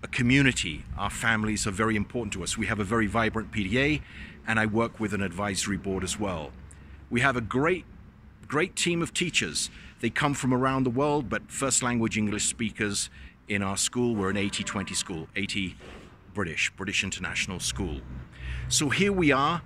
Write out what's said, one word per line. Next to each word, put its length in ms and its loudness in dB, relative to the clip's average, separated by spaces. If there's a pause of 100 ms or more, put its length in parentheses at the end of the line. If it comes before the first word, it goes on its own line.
a 60 -8
community. 760 4 (120)
Our 140 -2
families 560 0
are 60 -2
very 240 2
important 380 -2
to 80 -4
us. 140 -4
We 100 -2
have 140 -2
a 40 2
very 220 2
vibrant 460 0
P 160 -2
T 120 2
A, 220 0 (440)
and 120 2
I 80 4
work 320 0
with 140 0
an 100 0
advisory 540 -2
board 260 -2
as 160 -4
well. 320 -4 (600)
We 100 2
have 160 4
a 40 0
great, 440 0 (640)
great 260 0
team 280 2
of 120 -4
teachers. 560 0 (300)
They 100 2
come 240 2
from 180 2
around 320 4
the 60 4
world, 380 2
but 220 -4
first 320 2
language 360 2
English 260 2
speakers 680 -2 (380)
in 140 2
our 140 0
school. 380 2
We're 160 2
an 60 0
eighty 260 0
twenty 320 -4
school, 400 -4
eighty 420 -2 (560)
British, 440 -2
British 260 -2
International 560 -4
School. 420 -4 (680)
So 200 2
here 240 4
we 200 6
are 320 2